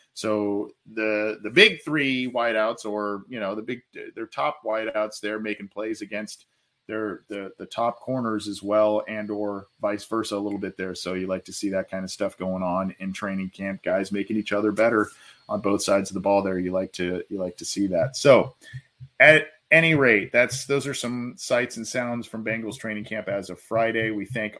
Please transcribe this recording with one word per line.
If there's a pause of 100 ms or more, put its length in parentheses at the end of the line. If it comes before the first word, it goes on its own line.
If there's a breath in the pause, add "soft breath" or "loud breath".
(140)
So (220)
the,
the
big
three
wideouts,
or,
you
know,
the
big, (320)
their
top
wideouts,
they're
making
plays
against (420)
their,
the,
the
top
corners
as
well,
and
or (120)
vice
versa
a
little
bit
there.
So
you
like
to
see
that
kind
of
stuff
going
on
in
training
camp,
guys
making
each
other
better (400 loud breath)
on
both
sides
of
the
ball
there.
You
like
to,
you
like
to
see
that.
So (640 loud breath)
at (220)
any
rate,
that's,
those
are
some
sights
and
sounds
from
Bengals
training
camp
as
of
Friday.
We
thank